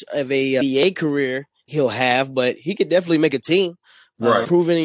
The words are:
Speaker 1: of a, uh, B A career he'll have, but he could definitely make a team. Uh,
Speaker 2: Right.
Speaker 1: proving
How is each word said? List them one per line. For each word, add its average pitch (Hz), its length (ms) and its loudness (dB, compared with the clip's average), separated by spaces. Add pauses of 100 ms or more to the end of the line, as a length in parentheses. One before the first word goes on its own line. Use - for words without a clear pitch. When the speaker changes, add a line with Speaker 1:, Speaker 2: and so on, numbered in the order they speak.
(140)
Speaker 1:
of 135 180 -2
a, 135 260 2
uh, 127 40 2
B 135 200 0
A 190 100 4
career 143 560 -4 (180)
he'll 143 240 0
have, 127 460 0
but 127 220 0
he 190 180 -8
could 175 140 -2
definitely 170 280 2
make 151 160 2
a 131 60 -2
team. 175 340 0 (480)
Uh, 233 80 0
Speaker 2:
Right. 208 180 2
Speaker 1:
proving 170 380 2